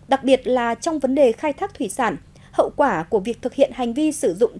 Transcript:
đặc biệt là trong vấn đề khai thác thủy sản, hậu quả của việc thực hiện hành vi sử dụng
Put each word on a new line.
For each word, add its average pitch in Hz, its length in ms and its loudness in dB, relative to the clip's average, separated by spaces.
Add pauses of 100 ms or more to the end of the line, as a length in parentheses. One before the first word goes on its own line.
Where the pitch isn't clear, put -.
đặc 262 160 0
biệt 262 220 4
là 240 280 0
trong 311 240 -4
vấn 262 160 -2
đề 269 180 6
khai 302 200 -4
thác - 220 -8
thủy 240 140 -6
sản, 214 280 -2 (360)
hậu - 240 0
quả 226 260 2
của 202 180 -2
việc 226 220 -6
thực 240 120 -6
hiện - 200 4
hành 240 200 -4
vi 302 180 0
sử 202 220 -2
dụng 214 240 0